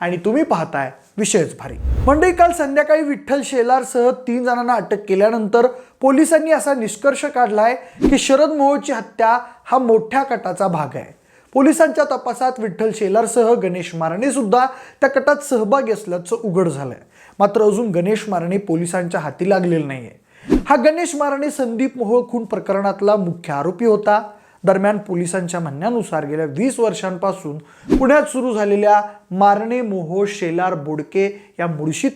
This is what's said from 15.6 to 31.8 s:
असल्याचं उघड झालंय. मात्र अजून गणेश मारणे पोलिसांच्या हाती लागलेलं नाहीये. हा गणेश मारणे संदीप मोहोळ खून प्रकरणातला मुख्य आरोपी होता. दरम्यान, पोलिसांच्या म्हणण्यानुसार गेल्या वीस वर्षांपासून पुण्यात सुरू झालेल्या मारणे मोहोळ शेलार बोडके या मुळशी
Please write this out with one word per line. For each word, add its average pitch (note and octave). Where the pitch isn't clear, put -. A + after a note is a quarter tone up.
असल्याचं F3+
उघड F3+
झालंय. C3+
मात्र G3+
अजून G#3+
गणेश F#3
मारणे F3+
पोलिसांच्या F3
हाती D#3
लागलेलं E3+
नाहीये. B2+
हा C#4+
गणेश D#4
मारणे C#4+
संदीप B3
मोहोळ A#3+
खून A#3
प्रकरणातला G3
मुख्य E3+
आरोपी F3
होता. G#3
दरम्यान, G3
पोलिसांच्या F3
म्हणण्यानुसार E3
गेल्या D#3
वीस A3+
वर्षांपासून F#3
पुण्यात C4
सुरू B3+
झालेल्या G#3
मारणे G3+
मोहोळ F#3+
शेलार F3+
बोडके D#3
या E3+
मुळशी D#3+